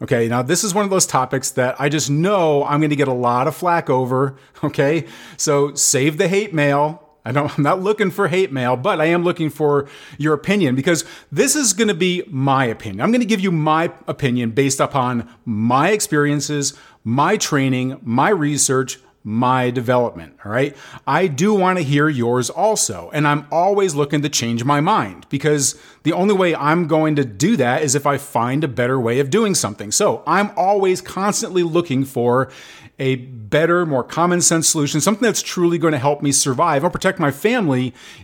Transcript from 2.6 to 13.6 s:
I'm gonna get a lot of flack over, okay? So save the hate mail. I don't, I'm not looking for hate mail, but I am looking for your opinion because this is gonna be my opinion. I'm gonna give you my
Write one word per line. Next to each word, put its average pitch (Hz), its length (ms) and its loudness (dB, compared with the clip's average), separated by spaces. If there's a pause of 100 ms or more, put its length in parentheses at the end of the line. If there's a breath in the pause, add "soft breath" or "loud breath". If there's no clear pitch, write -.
I'm 143 160 0
gonna 151 160 2
get 143 120 2
a 131 40 0
lot 123 340 2
of 151 80 -2
flack 170 360 0
over, 131 460 0 (280 loud breath)
okay? 147 400 0 (320 loud breath)
So 143 380 0
save 143 420 0
the 190 100 2
hate 196 280 0
mail. 147 520 0 (160)
I 120 100 -6
don't, 139 260 -2
I'm 151 40 2
not 180 200 2
looking 208 280 0
for 196 180 0
hate 185 220 0
mail, 127 260 0
but 170 220 -2
I 156 80 2
am 170 180 2
looking 165 260 -2
for 143 400 0 (260 loud breath)
your 151 160 0
opinion 151 420 0
because 156 300 0 (260 loud breath)
this 240 240 2
is 285 200 0
gonna 208 180 2
be 180 360 0
my 135 360 2
opinion. 110 380 -6
I'm 190 100 2
gonna 240 140 2
give 202 140 0
you 190 120 0
my 160 400 2 (160)